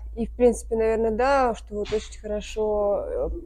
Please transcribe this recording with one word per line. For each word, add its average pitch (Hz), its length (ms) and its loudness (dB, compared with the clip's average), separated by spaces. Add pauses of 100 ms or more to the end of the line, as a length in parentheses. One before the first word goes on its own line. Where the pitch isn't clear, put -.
(160)
и, 226 100 -4
в - 60 -6
принципе, 233 440 2
наверное, 220 360 2
да, 254 420 4
что - 220 -12
вот 208 180 -4
очень - 260 -4
хорошо, 208 880 -2
э, 117 220 -2 (160)